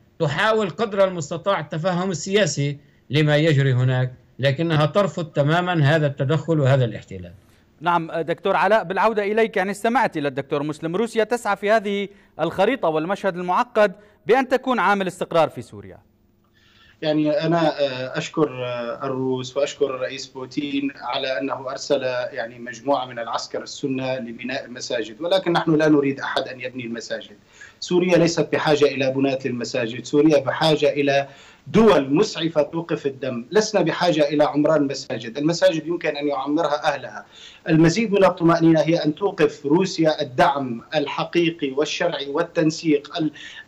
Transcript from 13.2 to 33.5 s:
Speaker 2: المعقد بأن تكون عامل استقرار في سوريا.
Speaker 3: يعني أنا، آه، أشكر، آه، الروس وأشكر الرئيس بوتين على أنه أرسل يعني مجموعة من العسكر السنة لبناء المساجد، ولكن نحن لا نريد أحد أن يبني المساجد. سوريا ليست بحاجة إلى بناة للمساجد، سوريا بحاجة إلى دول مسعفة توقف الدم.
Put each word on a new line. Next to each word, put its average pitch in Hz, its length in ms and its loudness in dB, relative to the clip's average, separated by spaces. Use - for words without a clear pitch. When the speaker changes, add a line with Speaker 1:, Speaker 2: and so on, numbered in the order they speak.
Speaker 2:
المعقد 196 560 2
بأن 247 220 4
تكون 247 320 0
عامل 196 280 2
استقرار 165 420 0
في 127 120 -12
سوريا. 98 360 -18
Speaker 3:
يعني 151 300 0
أنا، 156 480 0
آه، 131 380 -4
أشكر، 135 480 -2
آه، 120 380 -6
الروس 131 540 -4
وأشكر 143 280 -2
الرئيس 131 420 -6
بوتين 139 680 -6
على 131 440 -6
أنه 131 320 -6
أرسل 135 320 -2
يعني 123 560 -6
مجموعة 123 460 -4
من 120 140 -12
العسكر 117 440 -8
السنة 131 520 -6
لبناء 123 500 -8
المساجد، 117 560 -8
ولكن 175 300 -2
نحن 165 240 0
لا 156 120 4
نريد 139 320 4
أحد - 220 -4
أن 123 200 -10
يبني 123 240 -10
المساجد. 113 500 -10
سوريا 180 380 2
ليست 165 340 2
بحاجة 147 340 2
إلى 135 260 0
بناة 135 340 0
للمساجد، 120 600 -6
سوريا 147 340 4
بحاجة 147 500 2
إلى 139 380 0
دول 147 460 6
مسعفة 160 480 2
توقف 165 440 -2
الدم. 123 460 -6